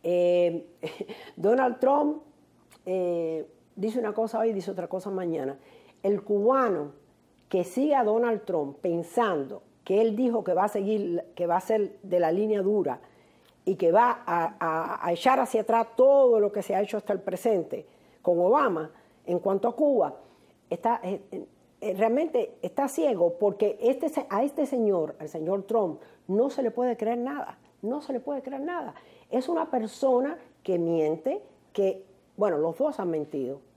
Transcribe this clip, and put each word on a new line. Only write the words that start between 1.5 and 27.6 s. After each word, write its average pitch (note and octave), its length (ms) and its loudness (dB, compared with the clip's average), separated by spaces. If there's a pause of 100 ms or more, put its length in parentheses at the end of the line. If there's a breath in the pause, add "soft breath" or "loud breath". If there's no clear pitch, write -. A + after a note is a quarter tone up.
Trump, D4 440 2 (640)
eh, E3+ 600 -2 (280)
dice A3 240 -4
una G#3 160 -2
cosa A3+ 240 -2
hoy A3+ 120 2
y - 40 -4
dice F#3+ 160 -6
otra F3+ 180 -8
cosa F#3+ 220 -6
mañana. E3 480 -4 (440 loud breath)
El G3+ 200 0
cubano G#3 720 2 (560)
que F3+ 160 0
sigue C#4 300 0
a B3+ 100 4
Donald A3 400 2
Trump D3 360 -4
pensando E3+ 840 -2 (240)
que G3 140 2
él A3+ 160 2
dijo A#3 260 0
que F3+ 100 -2
va F3+ 120 4
a G#3+ 40 0
seguir, G3 560 -2 (120)
que F3 100 -2
va E3+ 100 2
a F#3 40 2
ser G#3+ 420 -2
de F3+ 160 0
la E3 140 2
línea G#3 280 0
dura F#3 380 0 (680 soft breath)
y F#3 120 0
que E3 160 2
va F#3+ 340 2
a, E3+ 320 -2
a, E3 480 -4
a F3 60 0
echar C4 260 2
hacia A#3+ 220 0
atrás A3 340 2
todo A#3+ 460 6
lo G3+ 100 2
que G3+ 120 -6
se - 120 -4
ha G3 80 0
hecho G#3 140 -4
hasta G#3 160 -4
el F#3 80 -2
presente F#3+ 680 -2 (340 soft breath)
con F3 200 2
Obama F#3 500 2 (360 soft breath)
en F3 120 0
cuanto G3 300 0
a A3+ 80 -2
Cuba, B3 400 2 (540 loud breath)
está, A3+ 340 -2
eh, F#3 160 -6 (600)
eh, F#3 140 -4
realmente A#3+ 680 0
está C#4 260 -2
ciego G#3 500 2
porque G3+ 420 2
este C4+ 280 2
se-, C4+ 200 -4
a G#3+ 140 0
este C#4+ 240 -2
señor, G3+ 540 0
al D#3 80 -12
señor F3 360 -4
Trump, G3 360 0 (260 loud breath)
no A3+ 240 2
se C#4 140 -4
le A3+ 80 0
puede B3 240 0
creer A#3 220 -2
nada, C4+ 400 -8 (240)